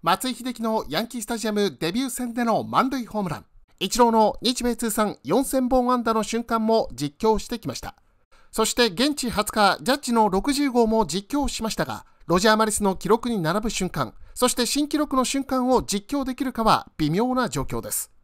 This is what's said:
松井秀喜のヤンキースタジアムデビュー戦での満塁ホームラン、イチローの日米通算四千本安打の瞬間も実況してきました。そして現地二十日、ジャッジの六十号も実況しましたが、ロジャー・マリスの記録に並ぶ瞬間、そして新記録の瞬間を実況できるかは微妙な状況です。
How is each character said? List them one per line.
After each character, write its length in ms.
松 280
井 40
秀 200
喜 80
の 260
ヤ 140
ン 60
キ 100
ー 20
ス 60
タ 100
ジ 100
ア 60
ム 260
デ 140
ビ 80
ュ 60
ー 40
戦 220
で 100
の 220
満 240
塁 160
ホ 160
ー 20
ム 60
ラ 80
ン、 80
イ 100
チ 80
ロ 100
ー 20
の 300
日 240
米 100
通 160
算 320
四 220
千 240
本 240
安 100
打 120
の 80
瞬 200
間 220
も 300
実 320
況 120
し 100
て 100
き 100
ま 60
し 80
た。 140
そ 140
し 80
て 140
現 280
地 160
二 140
十 80
日、 300
ジ 100
ャ 40
ッ 40
ジ 140
の 160
六 240
十 160
号 160
も 180
実 320
況 120
し 140
ま 60
し 80
た 80
が、 220
ロ 120
ジ 100
ャ 60
ー・ 20
マ 80
リ 80
ス 100
の 140
記 120
録 200
に 140
並 180
ぶ 80
瞬 220
間、 240
そ 160
し 60
て 100
新 240
記 80
録 200
の 100
瞬 180
間 240
を 140
実 340
況 80
で 100
き 120
る 80
か 100
は 320
微 140
妙 240
な 160
状 120
況 200
で 80
す。 200